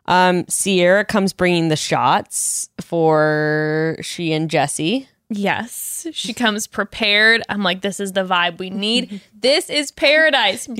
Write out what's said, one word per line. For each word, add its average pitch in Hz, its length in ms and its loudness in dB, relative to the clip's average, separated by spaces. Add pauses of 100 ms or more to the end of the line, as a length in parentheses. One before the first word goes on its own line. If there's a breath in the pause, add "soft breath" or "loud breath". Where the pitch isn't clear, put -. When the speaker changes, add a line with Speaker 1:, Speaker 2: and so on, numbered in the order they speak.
Speaker 1:
Um, 180 420 4
Sierra 190 560 2
comes 196 260 0
bringing 175 380 2
the 151 80 2
shots - 920 -2 (120)
for 156 1200 0
she 165 320 -4
and 156 160 -2
Jesse. 160 580 -2 (260)
Speaker 2:
Yes. 202 800 -6
She - 220 -8
comes 220 340 -2
prepared. 214 800 2
I'm 202 160 -4
like, 185 160 0
"This 196 220 -6
is 196 100 -4
the 190 140 -2
vibe 175 340 0
we 185 100 -10
need. 208 560 -4
Speaker 1:
<laughs> - 80 -20
Speaker 2:
This 262 360 0
is 277 220 -2
paradise. 285 720 2
Speaker 1:
Do 262 140 -14